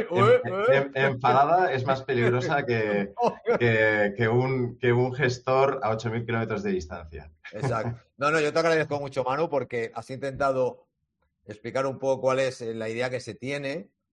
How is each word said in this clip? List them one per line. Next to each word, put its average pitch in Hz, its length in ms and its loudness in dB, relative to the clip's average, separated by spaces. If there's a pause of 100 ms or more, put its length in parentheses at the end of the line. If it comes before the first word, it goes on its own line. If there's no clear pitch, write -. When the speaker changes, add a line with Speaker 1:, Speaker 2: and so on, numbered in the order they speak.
(100)
Speaker 1:
em-, 185 140 4
Speaker 2:
ué, 247 200 6
Speaker 1:
em-, 180 80 -4
Speaker 2:
ué. 202 260 2
Speaker 1:
em-, 139 160 -2
enfadada 139 800 4
es 127 140 -2
más 131 160 0
peligrosa 123 640 0
que, 113 500 0
Speaker 2:
<laughs> 233 420 0
Speaker 1:
que, 110 580 4
que 113 120 2
un, 127 500 0
que 120 140 2
un 123 220 2
gestor 131 680 0
a 110 80 0
ocho 110 200 -4
mil 117 160 -4
kilómetros 110 360 -2
de 104 100 -2
distancia. 82 580 -8 (220)
Speaker 2:
Exacto. 117 460 -4 (200)
No, 143 120 0
no, 160 100 2
yo 147 120 0
te 160 60 0
agradezco 156 420 2
mucho, 135 240 -4
Manu, 143 240 0
porque 123 460 -4
has 117 160 -12
intentado 131 760 -2 (600)
explicar 113 400 -4
un 127 120 -6
poco 131 220 0
cuál 131 200 2
es, 127 200 -2
eh, 113 140 -6
la 110 160 -6
idea 120 180 -4
que 123 120 -6
se 104 140 -10
tiene. 143 560 -8 (220)